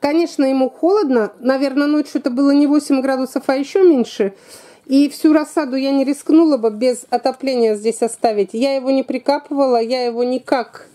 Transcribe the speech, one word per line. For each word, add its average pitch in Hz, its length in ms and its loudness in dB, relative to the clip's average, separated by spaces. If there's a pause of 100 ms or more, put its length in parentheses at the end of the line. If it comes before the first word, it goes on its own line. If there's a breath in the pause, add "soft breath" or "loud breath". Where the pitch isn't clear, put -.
Конечно, 311 440 0
ему 262 260 0
холодно. 277 680 0
Наверное, 269 480 0
ночью 294 320 -2
это 277 100 -4
было 277 220 2
не 285 160 4
восемь 285 320 0
градусов, 262 480 -4
а 269 80 2
еще 285 300 0
меньше. 233 480 2 (520 loud breath)
И 277 220 2
всю 311 240 0
рассаду 302 440 -2
я 269 140 -2
не 277 140 2
рискнула 294 520 2
бы 226 140 0
без 240 400 -2
отопления 247 640 0
здесь 220 280 -4
оставить. 220 520 -2
Я 269 220 0
его 262 140 -4
не 269 120 2
прикапывала, 277 800 -2
я 247 220 -4
его 240 180 -4
никак 247 720 -4